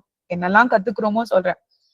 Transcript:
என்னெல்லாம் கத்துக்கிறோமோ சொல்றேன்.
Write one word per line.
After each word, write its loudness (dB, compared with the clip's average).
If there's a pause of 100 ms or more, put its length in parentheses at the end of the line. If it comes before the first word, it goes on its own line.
(320)
என்னெல்லாம் 2
கத்துக்கிறோமோ -2
சொல்றேன். -2 (340)